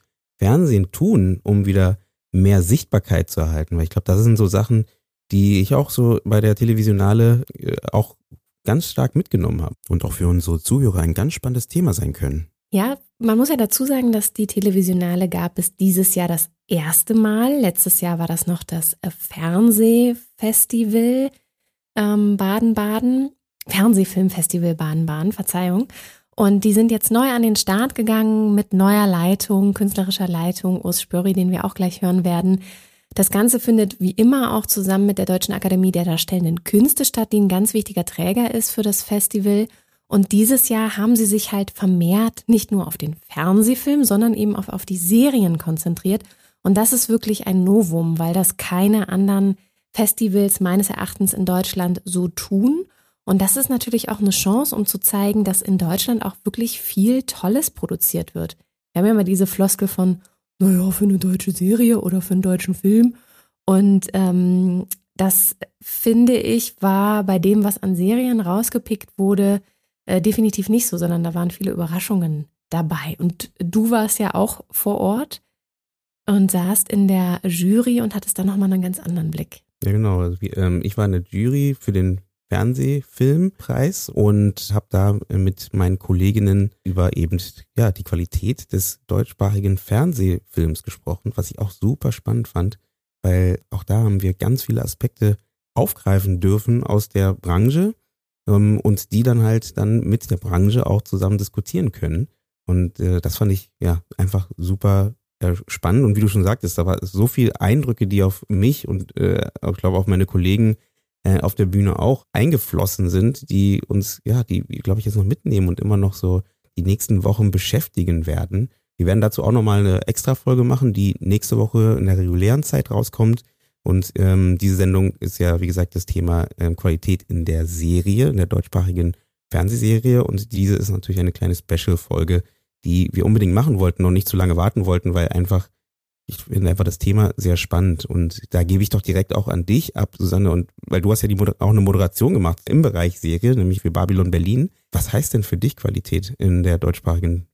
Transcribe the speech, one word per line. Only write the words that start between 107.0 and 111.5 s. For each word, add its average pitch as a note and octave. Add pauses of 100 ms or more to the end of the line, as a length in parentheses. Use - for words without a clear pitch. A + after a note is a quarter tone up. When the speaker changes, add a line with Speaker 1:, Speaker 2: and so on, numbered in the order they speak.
Speaker 1:
so F#2+
viel B2
Eindrücke, A#2+
die G2
auf F#2+
mich G#2
und, -
äh, F#2 (200)
ich F#2+
glaube, F#2
auf F#2+
meine F#2+
Kollegen, G#2 (480)
äh, F#2+
auf -